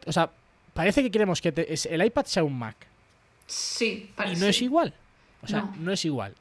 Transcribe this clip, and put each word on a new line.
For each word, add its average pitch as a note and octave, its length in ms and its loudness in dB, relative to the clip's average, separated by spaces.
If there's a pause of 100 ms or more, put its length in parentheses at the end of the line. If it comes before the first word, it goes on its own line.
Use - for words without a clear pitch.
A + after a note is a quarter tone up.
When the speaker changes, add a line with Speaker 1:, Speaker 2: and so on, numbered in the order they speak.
Speaker 1:
O E3+ 40 -4
sea, E3 180 2 (440)
parece G3 280 2
que B3+ 100 0
queremos G3 300 2
que E3+ 100 0
te-, D#3+ 220 -2
es, D3+ 120 -4
el E3 200 0
iPad - 200 0
sea - 180 0
un C#3 160 -2
Mac. A2 160 -8 (720)
Speaker 2:
Sí, - 640 -4
Speaker 1:
Y - 40 -20
Speaker 2:
parece. F#3 280 -2
Speaker 1:
no G3 60 4
es G#3 140 4
igual. C4 320 2 (480)
O - 60 -14
sea, G#3 140 0
Speaker 2:
No. G3 180 -8
Speaker 1:
no E3+ 120 -2
es F#3+ 140 -2
igual. A#2 360 -2